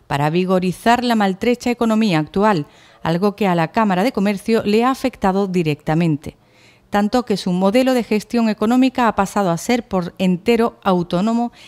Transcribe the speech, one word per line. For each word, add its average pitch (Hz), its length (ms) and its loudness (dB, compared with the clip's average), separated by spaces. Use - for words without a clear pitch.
para 143 240 -2
vigorizar 185 720 0
la 240 120 0
maltrecha 226 560 0
economía 220 480 0
actual, 196 480 0
algo 180 340 -2
que 208 120 -2
a 175 80 2
la 165 160 0
Cámara 196 320 0
de 262 80 0
Comercio 208 520 -2
le 214 200 2
ha 254 80 2
afectado 202 560 -2
directamente. 160 880 -2
Tanto 208 320 0
que 208 140 -2
su 185 160 -4
modelo 208 400 2
de 240 100 0
gestión 226 460 -2
económica 247 580 2
ha 202 80 0
pasado 196 340 0
a 170 80 0
ser 240 300 -4
por 180 300 -4
entero 190 680 0
autónomo 202 680 0